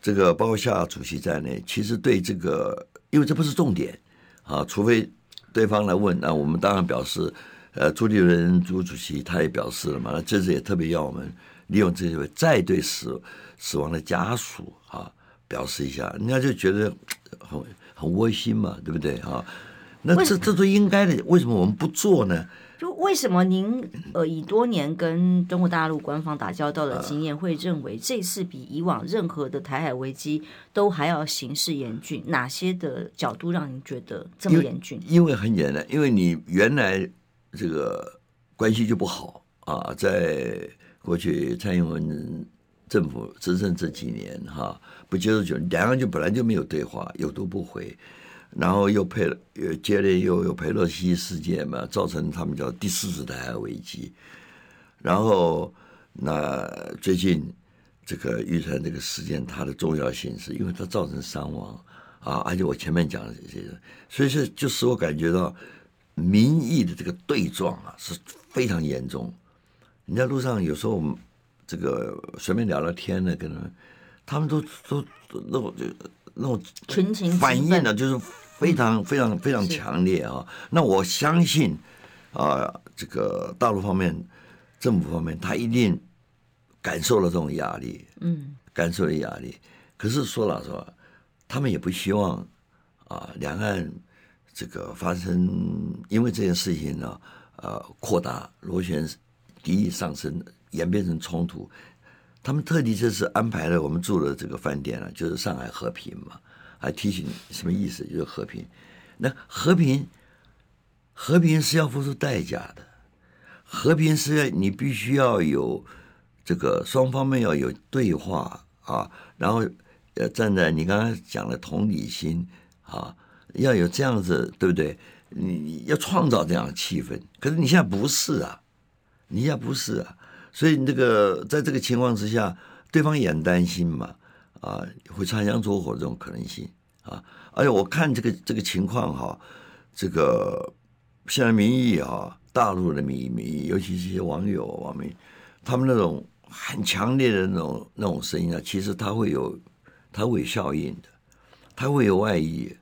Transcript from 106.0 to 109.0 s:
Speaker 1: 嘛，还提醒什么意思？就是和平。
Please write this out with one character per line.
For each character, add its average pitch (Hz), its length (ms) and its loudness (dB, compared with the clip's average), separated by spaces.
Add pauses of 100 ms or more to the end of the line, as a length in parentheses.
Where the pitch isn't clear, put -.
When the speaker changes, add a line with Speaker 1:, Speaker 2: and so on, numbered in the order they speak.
Speaker 1:
嘛， - 120 -20 (400)
还 65 140 -4
提 - 180 -2
醒 90 160 -4 (240)
什 - 140 -12
么 87 80 0
意 98 160 -2
思？ - 160 -10
就 85 140 -8
是 78 60 -2
和 - 200 -10
平。 - 220 -12 (500)